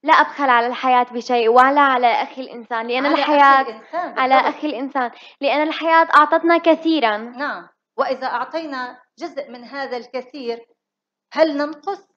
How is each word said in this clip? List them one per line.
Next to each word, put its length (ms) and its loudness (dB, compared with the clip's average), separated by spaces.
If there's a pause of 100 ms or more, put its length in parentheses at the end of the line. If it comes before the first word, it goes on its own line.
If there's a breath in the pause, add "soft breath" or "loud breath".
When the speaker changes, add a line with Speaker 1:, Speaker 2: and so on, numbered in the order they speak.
Speaker 1:
لا 100 2
أبخل 360 0
على 180 2
الحياة 360 0
بشيء 460 -2
ولا 320 6
على 260 2
أخي 340 -2
الإنسان، 460 -10
لأن 180 -2
Speaker 2:
على 80 0
أخي 80 0
Speaker 1:
الحياة 400 4
Speaker 2:
الإنسان، 580 -8
Speaker 1:
على 160 2
Speaker 2:
بالضبط. 200 0
Speaker 1:
أخي 120 -8
الإنسان، 440 -6 (300 loud breath)
لأن 260 0
الحياة 480 2
أعطتنا 420 4
كثيرا. 600 2
Speaker 2:
نعم، 500 -10 (300)
وإذا 300 -4
أعطينا 760 -8 (160)
جزء 340 -12
من 120 -18
هذا 340 -10
الكثير، 680 -12 (680)
هل 240 2
ننقص؟ 600 -8